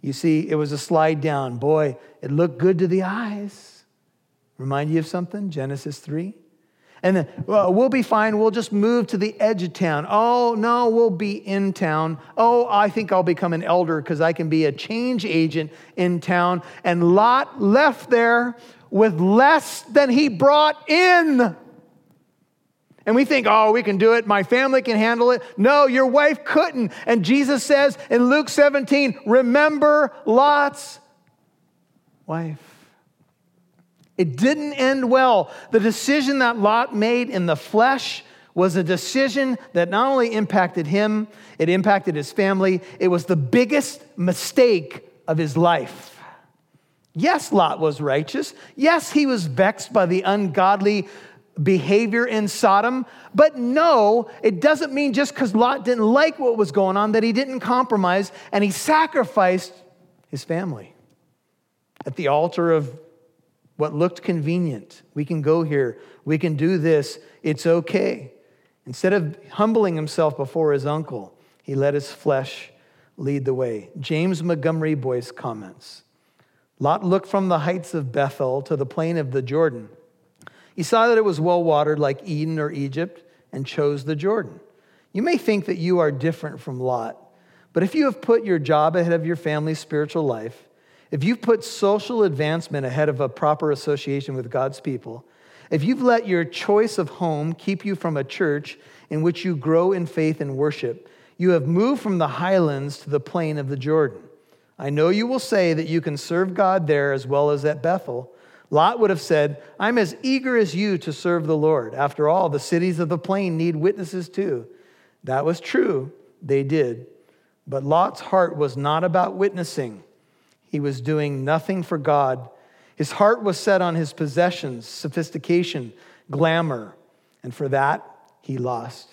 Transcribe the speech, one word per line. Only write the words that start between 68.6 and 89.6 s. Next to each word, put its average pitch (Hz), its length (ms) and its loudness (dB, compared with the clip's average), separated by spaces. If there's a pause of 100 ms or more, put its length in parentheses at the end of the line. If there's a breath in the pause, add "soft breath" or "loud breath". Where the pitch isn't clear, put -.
Instead 185 280 -2
of 160 240 -2 (140)
humbling 208 440 0
himself 151 420 -2
before 147 340 -2
his 139 140 0
uncle, 147 480 -6 (280 soft breath)
he 139 140 -8
let 143 180 0
his 143 180 -6
flesh - 600 -4 (460 soft breath)
lead 139 280 -4
the 131 80 -2
way. 117 360 -6 (100)
James 160 420 -2
Montgomery 160 540 -2
Boyce 123 360 -6
comments, 107 720 -14 (760)
"Lot 147 240 0
looked 185 240 0
from 196 220 -2
the 170 100 2
heights 175 340 -4
of 143 180 -6
Bethel 139 520 -2
to 156 120 -4
the 135 100 -4
plain 165 320 -4
of 139 140 -4
the 135 100 -2
Jordan. 127 480 -2 (840 loud breath)
He 180 80 -6
saw 226 240 2
that 233 100 4
it 220 80 2
was 170 140 0
well 175 240 2
watered 151 360 2
like 139 240 0
Eden 160 340 -4
or 151 140 -4
Egypt 143 520 -6 (280 soft breath)
and 135 140 -8
chose 147 400 -2
the 156 100 -4
Jordan." 190 440 -4 (520 soft breath)
You 190 100 -4
may 330 160 0
think 208 280 0
that 180 120 -4
you 175 220 0
are 151 120 2
different 147 480 -6
from 127 200 -12
Lot, 123 380 -4 (560 soft breath)
but 170 100 0
if 196 100 -4
you 302 120 0
have 254 160 -4
put 233 220 2
your 180 160 0
job 151 360 2
ahead 170 180 0
of 160 120 -2
your 170 100 -2
family's 151 440 -4